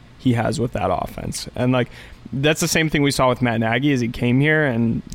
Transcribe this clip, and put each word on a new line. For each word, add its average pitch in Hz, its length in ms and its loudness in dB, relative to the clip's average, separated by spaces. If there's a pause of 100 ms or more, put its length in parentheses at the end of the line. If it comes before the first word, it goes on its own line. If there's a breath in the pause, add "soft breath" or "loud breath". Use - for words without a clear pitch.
(160)
he 123 180 2
has 113 260 -2
with 117 140 -2
that 95 180 -2
offense. - 640 -6
And, 127 160 2
like, 123 180 0 (420 loud breath)
that's 147 280 0
the 165 80 0
same 160 200 2
thing 147 140 0
we 139 80 4
saw 131 180 2
with 127 140 0
Matt 117 160 2
Nagy 120 340 0
as 127 80 0
he 117 80 0
came 120 320 0
here 156 240 2
and 117 380 0 (120)